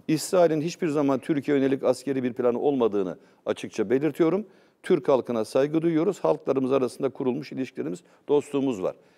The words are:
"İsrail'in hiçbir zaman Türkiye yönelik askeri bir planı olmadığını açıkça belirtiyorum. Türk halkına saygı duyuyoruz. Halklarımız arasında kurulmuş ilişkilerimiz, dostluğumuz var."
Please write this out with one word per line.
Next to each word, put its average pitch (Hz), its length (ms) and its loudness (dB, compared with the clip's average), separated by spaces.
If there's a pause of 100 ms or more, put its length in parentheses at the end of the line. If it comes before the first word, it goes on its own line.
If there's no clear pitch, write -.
"İsrail'in 160 520 2
hiçbir 160 280 -4
zaman 139 300 2
Türkiye 143 380 0
yönelik 135 280 0
askeri 131 380 0
bir 123 100 -2
planı 120 280 0
olmadığını 104 580 0 (280)
açıkça 110 440 -4
belirtiyorum. 160 560 0 (360)
Türk - 260 0
halkına 120 360 2
saygı 147 380 0
duyuyoruz. 170 380 0
Halklarımız 139 520 0
arasında 131 360 -2
kurulmuş 131 440 -4
ilişkilerimiz, 135 500 -8 (260)
dostluğumuz 135 540 0
var." 73 140 -4 (220)